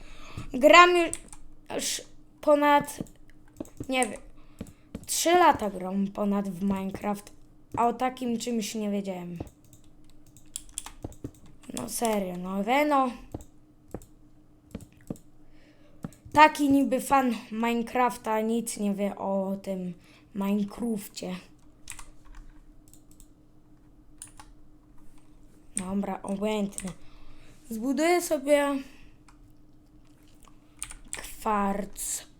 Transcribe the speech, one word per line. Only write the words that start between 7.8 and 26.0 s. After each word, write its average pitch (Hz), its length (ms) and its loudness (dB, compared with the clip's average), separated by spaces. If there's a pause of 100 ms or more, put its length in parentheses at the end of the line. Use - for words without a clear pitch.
o 233 60 4
takim 247 460 -2
czymś 226 360 -4
nie 214 160 -2
wiedziałem. 180 480 -6 (2250)
No - 140 -8
serio, 202 480 -2
no 190 260 -4
Reno. 269 480 2 (3250)
Taki 294 380 8
niby 262 300 4
fan 262 340 4 (180)
Minecrafta, 233 880 0
nic 226 380 -2
nie 202 160 0
wie 196 220 -2
o 196 460 -2
tym 185 320 -6 (400)
Minecrafcie. 202 1000 -4 (4000)
Dobra, 196 460 -4